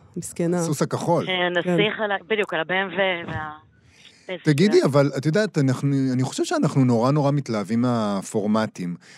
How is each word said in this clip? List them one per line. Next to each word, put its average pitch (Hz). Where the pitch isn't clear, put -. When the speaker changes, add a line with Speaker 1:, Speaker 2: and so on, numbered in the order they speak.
Speaker 1:
מסכנה. 170
Speaker 2:
הסוס 165
הכחול. 160
Speaker 3:
אה, 180
הנסיך 180
Speaker 1:
כן. 220
Speaker 3:
על 208
ה-, 196
בדיוק, 208
על 160
הב 160
אם 190
וו 175
וה-, 156
Speaker 2:
תגידי, 190
Speaker 3:
זה. 320
Speaker 2:
אבל 143
את 139
יודעת, 202
אנחנו, 135
אני 127
חושב 131
שאנחנו 147
נורא, 123
נורא 143
מתלהבים 113
מהפורמטים. 107